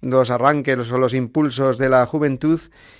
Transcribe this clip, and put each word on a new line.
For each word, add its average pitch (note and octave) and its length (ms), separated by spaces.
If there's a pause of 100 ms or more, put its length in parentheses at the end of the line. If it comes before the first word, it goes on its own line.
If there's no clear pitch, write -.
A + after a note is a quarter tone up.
los B2+ 300
arranques B2+ 600
o B2+ 60
los B2+ 160
impulsos C3 640
de C3 120
la B2+ 180
juventud D3+ 520 (400)